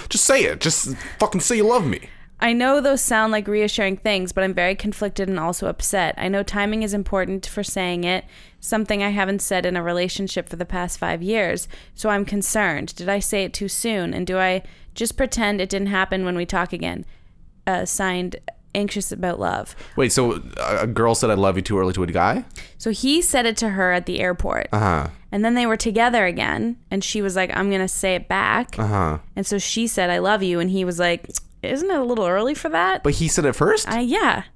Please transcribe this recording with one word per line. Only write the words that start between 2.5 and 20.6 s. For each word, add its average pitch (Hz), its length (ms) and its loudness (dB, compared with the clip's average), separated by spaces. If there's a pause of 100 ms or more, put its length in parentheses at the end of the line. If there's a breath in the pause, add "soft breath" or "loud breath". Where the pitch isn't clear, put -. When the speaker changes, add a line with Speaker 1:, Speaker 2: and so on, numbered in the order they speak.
Speaker 2:
know 262 280 4
those 269 200 2
sound 220 300 2
like 214 160 0
reassuring 208 520 0
things, 185 340 -2
but 190 100 0
I'm 190 100 0
very 180 220 0
conflicted 196 540 -4
and 190 100 0
also 170 300 -2
upset. 175 500 0
I - 100 -4
know 196 140 0
timing 208 400 -2
is 208 100 -2
important 190 540 -2
for - 160 -6
saying 180 420 -2
it, 180 200 -2 (360 loud breath)
something 214 440 -2
I 202 60 0
haven't 202 300 0
said 185 240 0
in 180 120 0
a 175 80 -2
relationship 180 640 -2
for - 80 -8
the 170 100 -6
past 180 320 -4
five 170 240 -2
years, 196 460 -2 (260 loud breath)
so - 160 -2
I'm 202 140 2
concerned. 196 720 0
Did 180 120 -6
I 202 120 0
say 196 240 0
it 180 100 -8
too 202 140 -4
soon, 190 440 -2
and 180 140 -4
do 185 100 -2
I 185 260 2 (320 soft breath)
just - 220 -2
pretend 208 440 0
it 190 100 0
didn't 196 180 0
happen 190 360 0
when 180 120 -2
we 175 80 -2
talk 180 280 -2
again? - 340 -6 (600 soft breath)
Uh, 185 180 0
signed, 180 520 -2 (380)
Anxious 202 380 -2
About 180 280 -2
Love. 95 340 -2 (220 loud breath)
Speaker 1:
Wait, 131 160 4
so 117 300 2 (160)
a, 73 240 -2